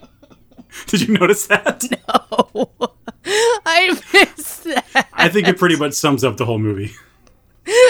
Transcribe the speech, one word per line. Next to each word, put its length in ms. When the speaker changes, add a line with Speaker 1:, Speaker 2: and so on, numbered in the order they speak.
Speaker 1:
Did 160
you 160
notice 280
that? 380
Speaker 2:
No. 600
<laughs> 420
I 340
missed 520
that. 480
Speaker 1:
I 160
think 200
it 100
pretty 180
much 180
sums 300
up 140
the 60
whole 140
movie. 340
Speaker 2:
<laughs> 60